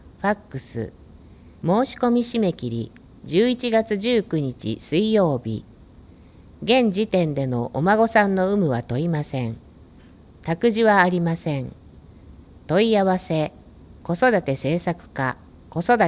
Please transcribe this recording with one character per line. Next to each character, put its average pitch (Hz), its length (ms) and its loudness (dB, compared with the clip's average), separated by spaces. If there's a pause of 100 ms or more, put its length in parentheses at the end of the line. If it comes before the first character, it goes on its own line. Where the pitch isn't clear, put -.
(200)
フ 196 60 -4
ァ 202 60 2
ッ - 40 -4
ク - 220 -14
ス。 - 340 -10 (720)
申 208 220 2
し - 100 -8
込 247 140 0
み 240 120 2
締 233 180 -4
め 185 120 2
切 - 160 -8
り、 117 240 -6 (320)
十 180 240 2
一 247 220 -2
月 220 260 0
十 220 260 0
九 165 160 -4
日 123 420 -6
水 214 320 0
曜 170 300 2
日。 110 220 -6 (1000)
現 240 300 2
時 214 160 -2
点 165 240 0
で 139 140 -2
の 123 260 -4
お - 80 -4
孫 214 260 2
さ 214 200 2
ん 196 80 -2
の 185 160 0
有 202 60 0
無 185 120 2
は 120 140 0
問 127 220 -4
い 170 40 -2
ま 151 160 -2
せ 123 240 -6
ん。 113 80 -10 (840)
託 170 280 0
児 220 140 0
は 208 160 6
あ 175 80 6
り 175 140 0
ま 165 140 0
せ 143 260 -4
ん。 127 120 -12 (920)
問 202 240 2
い 220 60 4
合 196 80 2
わ 185 140 2
せ、 156 340 -4 (500)
子 170 120 -4
育 220 280 2
て 139 100 -2
政 147 300 -2
策 - 280 -6
課、 131 260 -6 (340)
子 160 100 -6
育 240 280 2